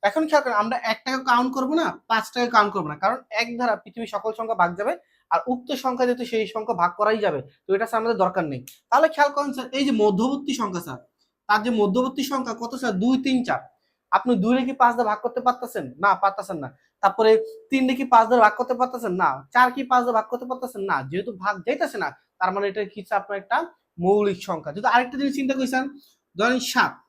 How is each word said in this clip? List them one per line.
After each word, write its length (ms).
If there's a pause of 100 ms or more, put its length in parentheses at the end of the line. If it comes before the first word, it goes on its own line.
এখন 260
খেয়াল 160
করেন, 140
আমরা 200
একটাকে 480
কাউন্ট 280
করবো 220
না, 320
পাঁচটাকে 400
কাউন্ট 260
করবো 140
না, 80
কারণ 220 (120)
এক 260
দ্বারা 200
পৃথিবীর 320
সকল 260
সংখ্যা 220
ভাগ 220
যাবে, 160 (360)
আর 180
উক্ত 240
সংখ্যা 340
যেহেতু 200
সেই 220
সংখ্যা 280
ভাগ 220
করাই 200
যাবে, 220 (280)
তো 60
এটা 140
স্যার 140
আমাদের 160
দরকার 280
নেই। 160 (280)
তাহলে 200
খেয়াল 220
করেন 220
স্যার, 180
এই 140
যে 60
মধ্যবর্তী 640
সংখ্যা 280
স্যার, 180 (480)
তার 160
যে 60
মধ্যবর্তী 540
সংখ্যা 360
কত 160
স্যার? 240
দুই, 240
তিন, 200
চার। 180 (500)
আপনি 240
দুই 200
রে 100
কি 80
পাঁচ 200
দ্বারা 160
ভাগ 120
করতে 200
পারতেছেন? 440 (140)
না, 160
পারতেছেন 420
না। 120 (320)
তারপরে 300 (380)
তিন 180
রে 80
কি 100
পাঁচ 220
দ্বারা 160
ভাগ 140
করতে 160
পারতেছেন? 400
না। 160 (240)
চার 180
কি 120
পাঁচ 200
দ্বারা 140
ভাগ 120
করতে 160
পারতেছেন? 360
না। 220
যেহেতু 340
ভাগ 180 (100)
যাইতেছে 320
না, 120 (300)
তার 120
মানে 160
এটা 180
কি 200
স্যার 160
আপনার 160
একটা 200 (420)
মৌলিক 440
সংখ্যা। 280
যদি 160
আরেকটা 300
জিনিস 180
চিন্তা 180
করি 140
স্যার, 180 (500)
ধরেন 240
সাত 340 (160)